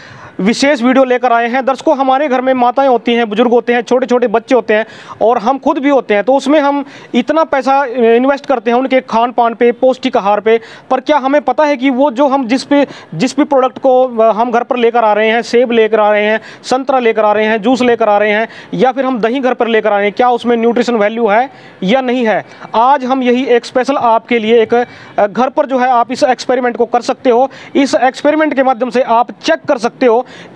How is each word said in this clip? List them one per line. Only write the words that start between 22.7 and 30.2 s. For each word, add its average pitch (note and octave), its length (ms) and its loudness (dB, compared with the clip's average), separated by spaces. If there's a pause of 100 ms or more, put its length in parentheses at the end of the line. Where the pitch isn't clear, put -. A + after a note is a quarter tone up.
आज B3+ 300 2
हम B3+ 180 -2
यही B3 220 0
एक A#3 200 0
स्पेशल C4 320 -2
आपके A#3 420 0
लिए A3+ 240 2
एक, A3 120 -2
अ, A#3 520 -4
घर G#3+ 220 -2
पर D4 180 -2
जो B3+ 120 -4
है B3 120 0
आप A#3 220 0
इस B3+ 100 -2
एक्सपेरिमेंट B3 540 -2
को A#3 100 0
कर A#3+ 140 -2
सकते - 300 -2
हो। B3+ 200 2 (260)
इस C4+ 180 0
एक्सपेरिमेंट D4 600 0
के C4+ 80 0
माध्यम B3+ 280 -2
से A#3+ 120 0
आप A#3 280 0
चेक D#4+ 380 -4
कर C#4 100 0
सकते A#3 280 -2
हो A#3+ 200 2 (300)